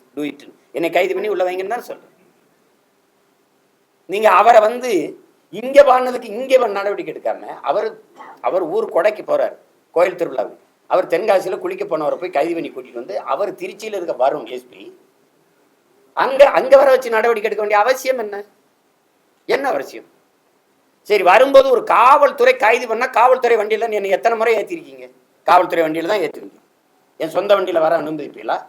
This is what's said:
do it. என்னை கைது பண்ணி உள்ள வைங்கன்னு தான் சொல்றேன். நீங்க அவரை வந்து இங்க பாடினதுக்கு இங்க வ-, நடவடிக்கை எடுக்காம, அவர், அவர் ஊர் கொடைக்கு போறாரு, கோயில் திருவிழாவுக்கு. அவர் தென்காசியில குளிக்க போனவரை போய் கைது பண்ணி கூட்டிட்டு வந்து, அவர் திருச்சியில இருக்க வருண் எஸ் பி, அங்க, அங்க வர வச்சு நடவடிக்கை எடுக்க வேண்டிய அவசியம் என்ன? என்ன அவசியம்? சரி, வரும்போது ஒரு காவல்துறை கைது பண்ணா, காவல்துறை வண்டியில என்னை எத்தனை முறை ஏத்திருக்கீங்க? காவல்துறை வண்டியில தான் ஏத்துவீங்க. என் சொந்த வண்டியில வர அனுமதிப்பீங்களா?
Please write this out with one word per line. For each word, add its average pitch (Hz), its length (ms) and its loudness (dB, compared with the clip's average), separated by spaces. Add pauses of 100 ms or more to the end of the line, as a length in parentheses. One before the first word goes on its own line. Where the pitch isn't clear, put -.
(160)
do 147 80 -6
it. 139 240 -12 (240)
என்னை 160 180 -4
கைது 180 220 0
பண்ணி 190 160 -6
உள்ள 185 160 -2
வைங்கன்னு 185 320 -6
தான் 233 60 -10
சொல்றேன். - 280 -18 (2000)
நீங்க 208 240 2
அவரை 214 300 8
வந்து 214 560 0 (340)
இங்க 254 320 4
பாடினதுக்கு 254 420 0
இங்க 254 320 0
வ-, 240 140 0
நடவடிக்கை 196 440 -6
எடுக்காம, 107 320 -8 (140)
அவர், 196 380 -4 (420)
அவர் 160 220 -2
ஊர் 190 300 -4
கொடைக்கு 170 300 0
போறாரு, 143 340 -2 (340)
கோயில் 180 240 0
திருவிழாவுக்கு. 135 440 -6 (280)
அவர் 175 200 0
தென்காசியில 185 520 -2
குளிக்க 190 260 -8
போனவரை 151 320 -4
போய் 175 140 -10
கைது 160 220 -2
பண்ணி 151 180 -8
கூட்டிட்டு 120 320 -14
வந்து, 185 180 -10
அவர் 180 340 -6
திருச்சியில 208 460 -12
இருக்க 165 120 -6
வருண் 131 380 -2
எஸ் 127 200 -14
பி, 104 280 -20 (1160)
அங்க, 262 360 2
அங்க 247 260 4
வர 269 140 6
வச்சு 247 200 2
நடவடிக்கை 220 400 0
எடுக்க 208 160 -4
வேண்டிய 208 120 2
அவசியம் 262 400 0
என்ன? 208 260 -10 (1000)
என்ன 262 220 -2
அவசியம்? 131 360 -8 (1000)
சரி, 202 200 0
வரும்போது 262 480 6
ஒரு 233 140 2
காவல்துறை 254 720 4
கைது 247 320 0
பண்ணா, 226 180 -4
காவல்துறை 240 500 2
வண்டியில 214 340 -2
என்னை 202 200 -4
எத்தனை 226 280 0
முறை 226 180 0
ஏத்திருக்கீங்க? 143 540 -10 (340)
காவல்துறை 175 400 2
வண்டியில 160 220 -4
தான் 160 120 -2
ஏத்துவீங்க. 123 400 -10 (580)
என் 156 140 -8
சொந்த 196 260 0
வண்டியில 180 240 -2
வர 160 220 0
அனுமதிப்பீங்களா? 147 680 -8